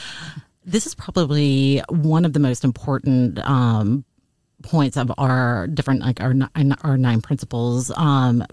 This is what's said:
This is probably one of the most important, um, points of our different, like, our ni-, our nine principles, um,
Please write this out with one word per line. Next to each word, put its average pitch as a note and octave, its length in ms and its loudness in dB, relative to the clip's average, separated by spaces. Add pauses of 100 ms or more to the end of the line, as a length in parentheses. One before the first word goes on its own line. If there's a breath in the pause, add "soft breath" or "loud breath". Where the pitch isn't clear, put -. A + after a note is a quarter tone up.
(640 loud breath)
This F#3+ 220 -2
is D#4+ 100 -12
probably C#3 920 0
one D#3+ 340 2
of D#3+ 80 2
the C#3+ 80 0
most B2+ 240 0
important, B2+ 760 0
um, A#2+ 640 0 (560)
points C#3+ 340 0
of B2 220 -2
our B2+ 500 0
different, C3+ 340 0
like, A#2+ 200 -2
our B2+ 120 0
ni-, C#3 500 2
our C#3 140 2
nine B2 220 2
principles, A#2+ 800 -4
um, C3 560 2